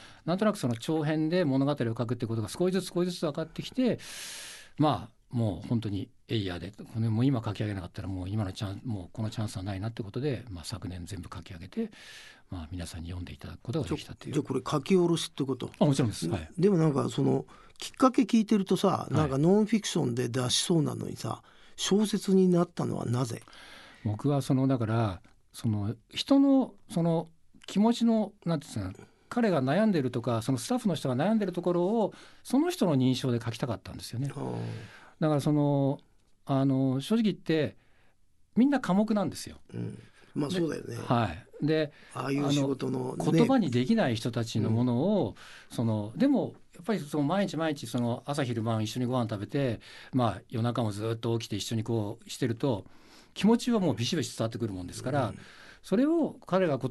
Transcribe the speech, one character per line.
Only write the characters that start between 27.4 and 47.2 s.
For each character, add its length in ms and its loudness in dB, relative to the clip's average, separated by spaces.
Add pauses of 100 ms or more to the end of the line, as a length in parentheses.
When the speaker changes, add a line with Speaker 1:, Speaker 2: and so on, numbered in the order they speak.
Speaker 1:
気 120 0
持 140 6
ち 100 0
の、 300 2 (120)
な 120 0
ん 20 -4
て 80 -12
い 20 -18
う 140 -6
ん 60 -6
で 60 -12
す 60 -20
か、 60 -20 (220)
彼 200 2
が 140 4
悩 220 4
ん 80 4
で 80 4
る 100 0
と 100 -2
か、 200 0
そ 100 -2
の 60 2
ス 100 -6
タ 80 0
ッ 40 0
フ 100 0
の 60 0
人 120 -4
が 80 0
悩 180 2
ん 60 4
で 60 2
る 80 -4
と 80 -4
こ 100 0
ろ 140 2
を、 280 2 (300)
そ 160 2
の 100 2
人 160 0
の 120 4
認 180 4
証 160 -2
で 80 0
書 120 -4
き 60 -10
た 80 -4
か 100 -4
っ 60 -14
た 120 -14
ん 40 -12
で 60 -12
す 80 -14
よ 80 -6
ね。 160 -4
Speaker 2:
あ 40 -8
あ。 20 -6 (800)
Speaker 1:
だ 80 2
か 60 4
ら 60 2
そ 120 2
の、 460 2 (460)
あ 200 2
の、 340 2
正 160 0
直 80 2
言 100 2
っ 40 -2
て、 400 0 (800)
み 80 8
ん 60 4
な 100 2
寡 140 0
黙 180 2
な 100 2
ん 60 -2
で 80 -8
す 100 -12
よ。 100 -16 (160)
Speaker 2:
う 40 -10
ん。 200 -8 (360)
ま 140 -2
あ、 20 -6
Speaker 1:
で、 80 -4
Speaker 2:
そ 80 0
う 40 -2
だ 80 -4
よ 80 -10
ね。 120 -10
Speaker 1:
は 320 0 (320)
い。 40 -2
で、 260 0 (240)
Speaker 2:
あ 100 -6
あ 60 -2
い 60 0
う 140 0
仕 100 2
事 280 -2
の 260 -4
ね。 40 -
Speaker 1:
あ 60 -4
の、 60 4
言 140 6
葉 140 4
に 100 0
で 160 2
き 100 2
な 140 2
い 60 0
人 160 -4
た 120 -2
ち 160 -2
の 120 0
も 120 2
の 380 2
を、 140 -2 (340)
Speaker 2:
う 40 -18
ん。 20 -14
Speaker 1:
そ 100 0
の、 300 0
で 120 2
も、 260 2 (200)
や 80 -20
っ 20 -20
ぱ 100 -2
り 60 -2
そ 200 -4
の 40 2